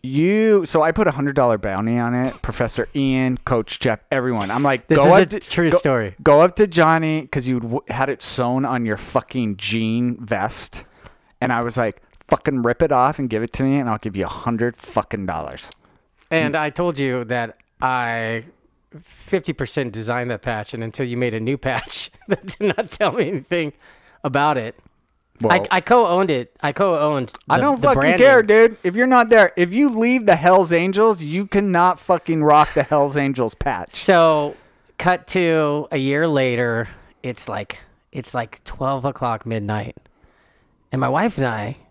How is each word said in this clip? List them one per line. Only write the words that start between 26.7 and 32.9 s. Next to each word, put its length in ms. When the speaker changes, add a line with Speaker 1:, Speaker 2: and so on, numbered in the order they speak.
Speaker 2:
co-owned 600
Speaker 1:
I 100
Speaker 2:
the, 40
Speaker 1:
don't 180
Speaker 2:
the 60
Speaker 1:
fucking 140
Speaker 2:
branding. 260
Speaker 1:
care, 160
dude. 400
If 140
you're 100
not 220
there, 280
if 160
you 160
leave 380
the 80
Hells 380
Angels, 500
you 240
cannot 540
fucking 420
rock 320
the 80
Hells 340